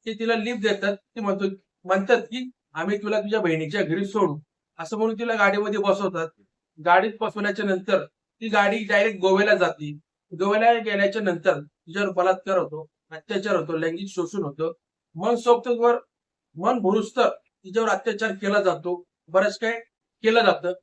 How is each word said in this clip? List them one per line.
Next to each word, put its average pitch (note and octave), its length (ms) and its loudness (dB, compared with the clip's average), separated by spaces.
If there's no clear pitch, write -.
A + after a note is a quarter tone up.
ते A3 80 -6
तिला A3+ 220 0
लिफ्ट A3 260 -4
देतात. G3 340 0
ते - 260 -14
म्हणतो, G3 240 -2
म्हणतात G3 380 2
की, B3+ 260 -8
"आम्ही F3+ 240 -2
तुला G3+ 240 -2
तुझ्या G#3 180 -2
बहिणीच्या D#3+ 440 -2
घरी E3+ 220 -2
सोडू," F#3 320 0
असं E3 180 -8
म्हणून A3 220 0
तिला A#3 160 -2
गाडीमध्ये G3+ 460 2
बसवतात. F#3+ 460 0
गाडीत F3+ 320 4
बसवल्याच्या G#3 440 -4
नंतर F#3+ 380 0
ती A3+ 80 -8
गाडी G#3 360 2
डायरेक्ट G3+ 340 2
गोव्याला F#3+ 360 4
जाते. E3 360 -2
गोव्याला G3+ 480 2
गेल्याच्या G#3 420 0
नंतर F3 400 0
तिच्यावर F#3+ 520 -6
बलात्कार F#3+ 440 0
होतो, D#3 280 -4
अत्याचार F#3+ 440 -4
होतो, D#3+ 220 -2
लैंगिक E3 320 -4
शोषण F3 340 -6
होतं, D#3 280 -6
मनसोक्तवर, A#3+ 840 2
मन A3+ 240 0
भरुस्तर G#3+ 500 2
तिच्यावर G#3+ 240 0
अत्याचार G#3 460 -2
केला G3+ 280 0
जातो, F3 380 -2
बरंच G3 300 2
काही A3+ 140 -2
केलं A3 220 6
जातं. F3+ 380 2